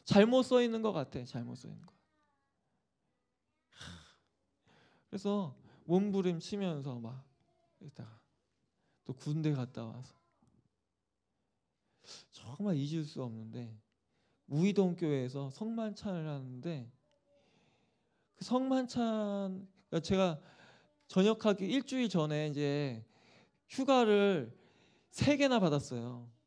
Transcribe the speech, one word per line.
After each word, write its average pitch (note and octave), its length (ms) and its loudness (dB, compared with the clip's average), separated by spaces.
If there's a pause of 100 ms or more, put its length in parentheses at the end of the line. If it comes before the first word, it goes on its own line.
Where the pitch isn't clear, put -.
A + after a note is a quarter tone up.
잘못 A3+ 380 8
써 B3 180 4
있는 A3+ 200 0
것 G#3+ 120 0
같아. C3 320 -6
잘못 B2 300 -8
써 A#2+ 120 -18
있는 G#2+ 180 -16
거. - 80 -20 (3250)
그래서 G3+ 460 -4 (300)
몸부림치면서 F3+ 1120 0
막 B2 260 -12 (560)
있다가 A2+ 400 -18 (840)
또 C3 100 -10
군대 D3+ 380 -2
갔다 B2 340 -4
와서 B2 300 -14 (2250)
정말 D3+ 460 -4
잊을 D3+ 260 -2
수 D3 180 -10
없는데 A2+ 560 -10 (680)
우이동 F3+ 480 2
교회에서 C#3 540 -2
성만찬을 G#3+ 800 -6
하는데 C3 640 -10 (1400)
그 F#3 100 -12
성만찬, A3 1200 -2 (200)
그러니까 E3 120 -4
제가 F#3 400 2 (680)
전역하기 G#3 560 4
일주일 B3 460 0
전에 D3+ 380 0
이제 C#3+ 580 -2 (640)
휴가를 G#3 880 4 (540)
세 C#4+ 260 4
개나 B3+ 220 4
받았어요. B2 680 0 (200)